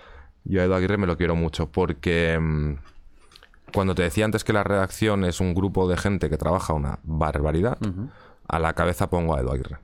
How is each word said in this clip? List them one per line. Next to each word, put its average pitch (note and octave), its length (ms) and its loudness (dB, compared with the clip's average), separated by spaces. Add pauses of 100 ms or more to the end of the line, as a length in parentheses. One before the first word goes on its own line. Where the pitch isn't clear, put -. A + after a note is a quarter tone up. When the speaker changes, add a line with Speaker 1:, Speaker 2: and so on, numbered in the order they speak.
(440)
Speaker 1:
Yo F#2 180 2
a - 20 4
Edu F#2 80 4
Aguirre F#2 240 2
me G2+ 100 0
lo E2 120 0
quiero E2+ 180 2
mucho E2 340 -2
porque, E2+ 720 0
mm, D2+ 320 0 (1040)
cuando F#2+ 200 2
te F2+ 80 2
decía F2 220 2
antes G#2+ 200 0
que A2+ 80 2
la G2+ 120 2
redacción G2 600 0
es F2 160 -2
un F2+ 140 0
grupo F#2 340 2
de F2+ 80 2
gente G2 340 0
que - 80 0
trabaja E2+ 340 0
una C#2 320 -2
barbaridad, D2+ 840 0
Speaker 2:
Ujú. G2 220 -6 (400)
Speaker 1:
a E2 100 -2
la E2 160 0
cabeza F2 360 0
pongo E2 260 2
a C2 40 -2
Edu B1+ 100 -2
Aguirre. - 340 -6